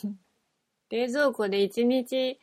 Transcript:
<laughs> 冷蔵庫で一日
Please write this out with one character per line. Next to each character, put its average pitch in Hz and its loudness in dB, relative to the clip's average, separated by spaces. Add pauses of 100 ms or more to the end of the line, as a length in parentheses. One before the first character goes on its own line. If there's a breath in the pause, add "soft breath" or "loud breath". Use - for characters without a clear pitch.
<laughs> - -16
冷 233 -2
蔵 277 2
庫 214 -2
で 196 2
一 202 0
日 254 0